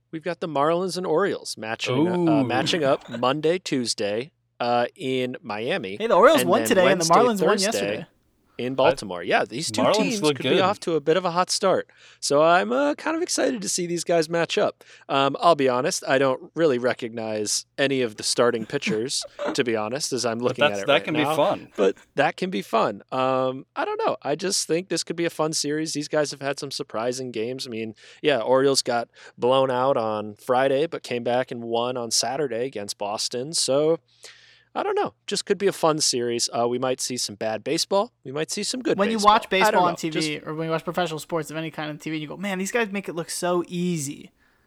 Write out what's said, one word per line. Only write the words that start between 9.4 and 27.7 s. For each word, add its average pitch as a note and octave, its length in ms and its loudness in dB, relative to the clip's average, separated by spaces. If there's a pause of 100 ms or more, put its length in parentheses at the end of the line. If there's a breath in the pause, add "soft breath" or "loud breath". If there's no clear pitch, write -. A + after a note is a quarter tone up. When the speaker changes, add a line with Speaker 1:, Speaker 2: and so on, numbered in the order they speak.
Speaker 1:
these D3+ 260 -6
two B2+ 120 0
Speaker 2:
Marlins D3+ 120 4
Speaker 1:
teams G#3+ 260 0
Speaker 2:
look D3 140 2
Speaker 1:
could - 80 -8
be B2+ 60 0
Speaker 2:
good. - 120 4
Speaker 1:
off F#3+ 200 0
to E3+ 140 0
a D3+ 40 0
bit D#3 160 2
of F#3 80 2
a F3 80 -2
hot F3 180 0
start. E3+ 380 2 (320 soft breath)
So C#3+ 240 4
I'm, F#3+ 300 4
uh, C#4+ 220 0
kind D#4 200 -4
of E4 80 -4
excited C4 380 -2
to F#3+ 80 -6
see F3 180 -4
these E3+ 160 -4
guys E3+ 240 2
match E3+ 300 -2
up. E3+ 260 0 (240 loud breath)
Um, C#3 320 2
I'll E3+ 160 8
be C3 140 4
honest, C3 360 0
I C#3 120 4
don't C3+ 380 0
really D3+ 220 4
recognize A2+ 880 -4 (120)
any C3+ 240 0
of G#2+ 160 -4
the A2+ 60 -10
starting A#2 420 2
pitchers, C#3 580 -4 (160)
Speaker 2:
<laughs> C#5+ 140 -4
Speaker 1:
to C#3+ 100 0
be A2+ 140 0
honest, A2 340 -4
as B2 140 -2
I'm A2+ 140 -2
Speaker 2:
But A#2+ 40 -4
Speaker 1:
looking B2+ 220 2
at D3+ 60 4
Speaker 2:
that's, G3 100 -4
Speaker 1:
it G3+ 60 -4
Speaker 2:
that C#3 60 2
Speaker 1:
right D3+ 120 2
Speaker 2:
can F3+ 80 -4
Speaker 1:
now. C#3+ 160 0
Speaker 2:
be D#3 80 -2
fun. D#3 400 -2
Speaker 1:
But - 180 2 (200)
that D3+ 200 2
can F#3 140 -6
be F#3+ 120 -4
fun. C#3+ 400 -2 (120)
Um, C3 520 0 (120)
I E4 80 -4
don't G#4+ 200 -4
know. - 180 0
I C#3 120 -2
just F3 320 -4
think F3 220 -4
this E3 160 -4
could F3 100 -8
be E3+ 100 -4
a E3 40 -2
fun D#3 240 -2
series. D3+ 400 -4
These D3 160 -8
guys D3+ 220 0
have C#3 100 -16
had C#3 180 -6
some C#3+ 120 -10
surprising B2+ 600 -6
games. A#2+ 340 -6
I B2+ 40 -12
mean, A2 260 -8 (260 loud breath)